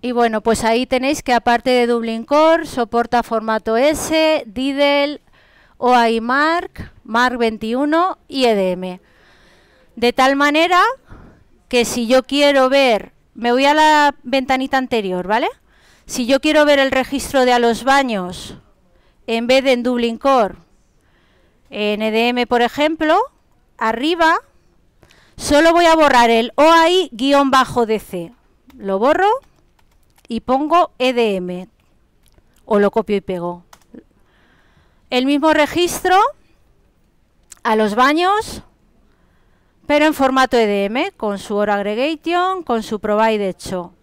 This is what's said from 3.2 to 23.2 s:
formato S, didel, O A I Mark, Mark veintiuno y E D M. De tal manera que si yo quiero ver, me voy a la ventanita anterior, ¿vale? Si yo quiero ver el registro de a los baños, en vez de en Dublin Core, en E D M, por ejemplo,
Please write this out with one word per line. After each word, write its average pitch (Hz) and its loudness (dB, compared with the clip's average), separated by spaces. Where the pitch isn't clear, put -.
formato 220 -4
S, 311 0
didel, 285 -2
O 240 4
A 233 4
I 226 -2
Mark, 302 -4
Mark 240 -2
veintiuno 254 -2
y 269 -4
E 233 2
D 190 0
M. 185 -10
De 240 0
tal 269 2
manera 320 2
que 240 0
si 233 -6
yo 254 4
quiero 277 2
ver, 254 0
me 240 -2
voy 262 2
a 285 4
la 302 4
ventanita 262 -4
anterior, 196 -4
¿vale? 233 -2
Si 247 -8
yo 269 2
quiero 302 2
ver 294 4
el 269 0
registro 262 -2
de 247 2
a 247 2
los 233 0
baños, 233 -2
en 233 -4
vez 262 2
de 269 2
en 247 0
Dublin 233 -2
Core, 254 0
en 208 -4
E 220 -2
D 226 0
M, 247 -2
por 240 0
ejemplo, 311 0